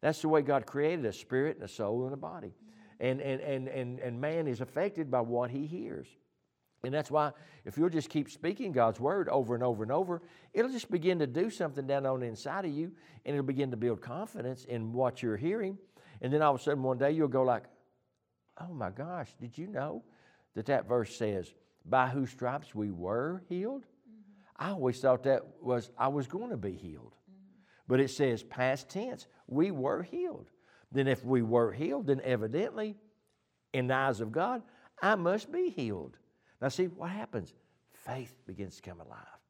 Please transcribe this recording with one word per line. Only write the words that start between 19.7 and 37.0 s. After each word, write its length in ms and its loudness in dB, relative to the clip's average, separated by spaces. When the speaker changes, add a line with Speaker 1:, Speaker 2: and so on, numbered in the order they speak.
Speaker 1:
that 140 -6
that 200 2
verse 280 2
says, 360 -2
by 220 4
whose 220 0
stripes 460 -4
we 160 -2
were 560 -2
healed? 360 -4
Speaker 2:
Mm-hmm. 840 -14
Speaker 1:
I 40 -2
always 280 0
thought 240 4
that 200 4
was, 360 0
I 100 2
was 200 0
gonna 300 -6
be 160 -4
healed. 400 -14
Speaker 2:
Mm-hmm. 460 -20
Speaker 1:
But 120 6
it 100 6
says 340 2
past 460 0
tense, 380 -6
we 240 2
were 320 0
healed. 460 -6
Then 160 4
if 160 2
we 180 4
were 300 6
healed, 360 -2
then 160 4
evidently, 720 -2
in 140 0
the 80 2
eyes 240 2
of 120 -4
God, 300 0
I 140 4
must 360 0
be 180 0
healed. 480 -4
Now 80 0
see, 160 0
what 240 -6